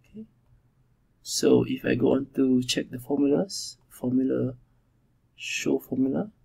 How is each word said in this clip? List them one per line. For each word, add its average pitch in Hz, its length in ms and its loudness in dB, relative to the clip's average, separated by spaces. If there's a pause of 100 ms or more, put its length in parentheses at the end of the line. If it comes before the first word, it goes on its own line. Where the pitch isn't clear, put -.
(120)
Okay, 220 140 -18 (960)
so - 460 4
if - 180 -6
I 123 100 2
go 131 180 2
on 135 220 0
to 131 280 4
check - 260 -4
the 127 100 -10
formulas, 143 760 -2 (120)
formula, 127 680 -2 (800)
show - 440 -4
formula. 139 500 -2 (160)